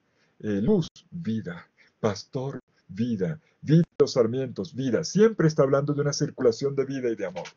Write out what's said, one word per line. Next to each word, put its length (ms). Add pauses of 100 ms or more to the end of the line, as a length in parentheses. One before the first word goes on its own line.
(400)
Eh, 220
luz, 260 (240)
vida. 580 (300)
Pastor, 600 (300)
vida. 500 (220)
Vida 220
de 200
los 100
sarmientos, 600
vida. 300
Siempre 420
está 160
hablando 300
de 80
una 120
circulación 600
de 100
vida 240
y 60
de 100
amor 320